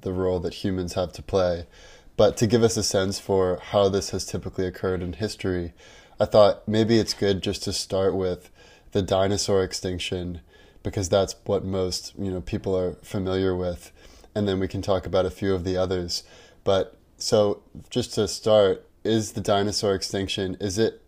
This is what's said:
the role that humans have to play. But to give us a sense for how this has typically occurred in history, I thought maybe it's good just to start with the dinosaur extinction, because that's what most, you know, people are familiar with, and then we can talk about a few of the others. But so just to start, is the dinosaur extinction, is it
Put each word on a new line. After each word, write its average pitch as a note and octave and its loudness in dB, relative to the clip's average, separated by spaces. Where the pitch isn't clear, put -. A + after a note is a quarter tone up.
the F#2+ -4
role F#2 0
that E2+ -6
humans F#2 -4
have F2+ -4
to - -14
play. F2+ 0
But G#2+ 6
to A#2+ 4
give A2+ 4
us A2+ 4
a G#2+ 0
sense F#2+ 0
for F#2 2
how G2+ 6
this F#2+ 0
has F#2 -6
typically F#2 -6
occurred F#2 -4
in F2 -6
history, F#2 -4
I - 2
thought G#2 6
maybe A2 4
it's G2+ 0
good G2 0
just G2 -6
to G2+ -4
start F#2+ -2
with F#2 -4
the G2+ 0
dinosaur G2 2
extinction, F2+ -6
because G2 -4
that's G2 2
what F#2+ -2
most, F#2 -4
you G2 -6
know, F#2 -4
people G2 -4
are F2+ -2
familiar F#2+ 0
with, F2+ -6
and G#2 0
then F#2+ 0
we F#2+ -2
can F#2+ -6
talk F#2 0
about F#2 2
a F2+ -4
few G2 -2
of F2 -2
the F#2 0
others. F2+ -2
But F#2+ 0
so G#2 2
just - -4
to G#2 0
start, G#2+ 4
is A2 0
the A2+ -6
dinosaur G2+ 0
extinction, F#2+ -4
is G2+ -4
it A2 0